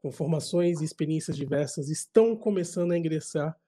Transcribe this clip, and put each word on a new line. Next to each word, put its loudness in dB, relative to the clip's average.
com -6
formações 0
e 0
experiências -2
diversas -2
estão 4
começando -2
a 2
ingressar -2